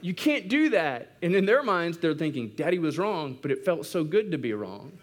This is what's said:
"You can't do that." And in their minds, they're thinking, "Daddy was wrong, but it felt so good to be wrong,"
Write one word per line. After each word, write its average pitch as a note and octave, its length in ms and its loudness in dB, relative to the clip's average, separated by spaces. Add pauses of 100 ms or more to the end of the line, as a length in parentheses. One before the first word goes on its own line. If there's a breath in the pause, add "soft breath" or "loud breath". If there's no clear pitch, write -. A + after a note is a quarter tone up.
"You F3+ 120 -4
can't B3+ 360 0
do D4 200 4
that." D3+ 520 0
And F3 140 2
in G3 100 4
their B3+ 180 4
minds, E3+ 340 0
they're D#3+ 160 2
thinking, C#3 360 -4
"Daddy D#3+ 300 0
was D#3 200 -2
wrong, D#3+ 420 -4
but C#3+ 80 -4
it - 160 -2
felt E3 200 0
so E3+ 180 -2
good F#3+ 280 0
to D#3 60 -2
be A#2 160 -4
wrong," G#2 380 -10 (120)